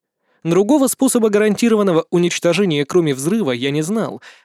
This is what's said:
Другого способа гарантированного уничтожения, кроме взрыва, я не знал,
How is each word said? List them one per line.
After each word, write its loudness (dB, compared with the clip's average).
Другого 2
способа 0
гарантированного 2
уничтожения, 0
кроме 0
взрыва, -2
я -4
не -2
знал, -6